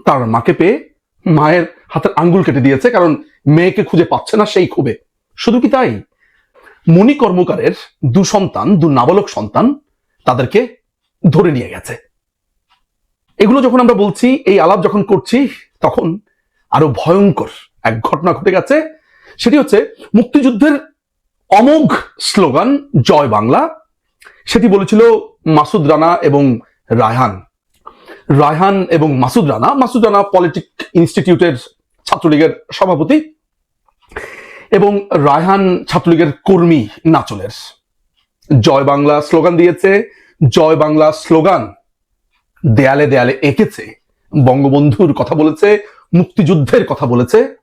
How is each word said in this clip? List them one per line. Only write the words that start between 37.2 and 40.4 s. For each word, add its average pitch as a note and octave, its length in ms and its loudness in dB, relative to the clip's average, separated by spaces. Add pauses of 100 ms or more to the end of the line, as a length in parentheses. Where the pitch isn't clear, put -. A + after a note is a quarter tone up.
"জয় C#3 240 2
বাংলা" C#3+ 380 0
স্লোগান E3+ 340 0
দিয়েছে, F#3+ 540 0 (380)